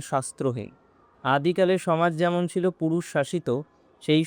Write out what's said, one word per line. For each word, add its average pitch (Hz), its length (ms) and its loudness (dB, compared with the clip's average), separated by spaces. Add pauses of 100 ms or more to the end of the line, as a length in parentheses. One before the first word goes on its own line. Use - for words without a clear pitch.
শাস্ত্রহীন। 127 680 -4 (520)
আদিকালে 170 540 2
সমাজ 170 400 2
যেমন 175 300 2
ছিল 180 240 -2
পুরুষ 165 400 -2
শাসিত, 156 360 -2 (560)
সেই 156 240 4